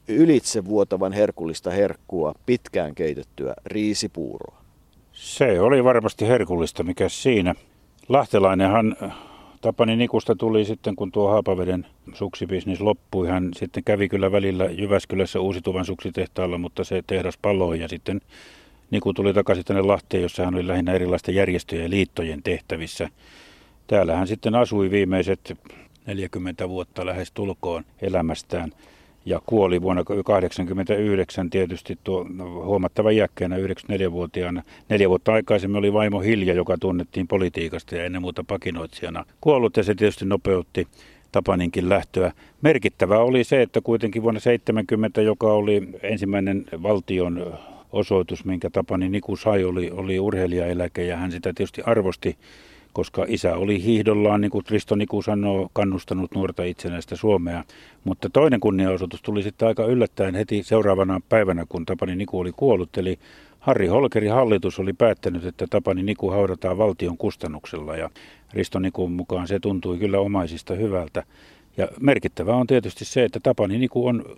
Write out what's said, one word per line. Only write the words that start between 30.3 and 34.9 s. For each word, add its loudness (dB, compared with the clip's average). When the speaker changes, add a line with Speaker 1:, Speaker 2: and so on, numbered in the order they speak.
Speaker 2:
tietysti -4
tuo, -4
no, -12
huomattavan 2
iäkkäänä, 0
yhdeksänkymmentäneljä-vuotiaana. -4
Neljä 4